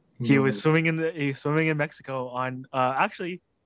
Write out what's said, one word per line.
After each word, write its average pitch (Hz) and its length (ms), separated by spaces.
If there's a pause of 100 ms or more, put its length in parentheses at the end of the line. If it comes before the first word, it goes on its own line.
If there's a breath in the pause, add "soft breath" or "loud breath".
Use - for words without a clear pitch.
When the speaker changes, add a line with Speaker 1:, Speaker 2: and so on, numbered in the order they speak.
(180)
Speaker 1:
he 123 200
Speaker 2:
Mm. 135 60
Speaker 1:
was 131 180
swimming 160 240
in 165 100
the, 160 160
he 151 160
was 135 120
swimming 156 280
in 156 80
Mexico 135 540
on, 127 420
uh, 131 260
actually, 180 440 (240)